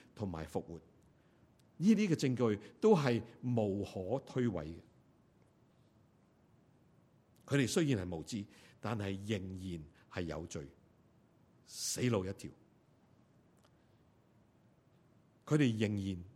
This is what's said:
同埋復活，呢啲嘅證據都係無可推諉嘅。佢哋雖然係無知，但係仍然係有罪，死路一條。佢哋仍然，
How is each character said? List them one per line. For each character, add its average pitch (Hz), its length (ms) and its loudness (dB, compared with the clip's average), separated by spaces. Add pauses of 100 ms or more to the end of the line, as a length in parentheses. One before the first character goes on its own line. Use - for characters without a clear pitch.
(140)
同 101 160 -6
埋 80 160 -6
復 85 160 -4
活， 82 180 -12 (960)
呢 208 180 6
啲 208 120 2
嘅 165 60 4
證 131 220 2
據 110 260 2 (180)
都 214 160 8
係 131 240 4 (220)
無 104 420 0
可 101 420 -4
推 127 220 -2
諉 87 160 -2
嘅。 80 120 -8 (2750)
佢 135 80 0
哋 135 120 4
雖 170 180 2
然 104 220 2
係 90 80 -6
無 80 80 -6
知， 101 220 -6 (340)
但 110 180 -4
係 98 280 -2
仍 104 140 0 (200)
然 85 240 -8 (280)
係 95 120 -4
有 80 220 -6
罪， 78 220 -10 (960)
死 - 440 -6
路 98 160 2
一 98 80 -6
條。 - 180 -12 (3000)
佢 147 120 2
哋 123 200 4
仍 104 280 0
然， 90 180 -4 (120)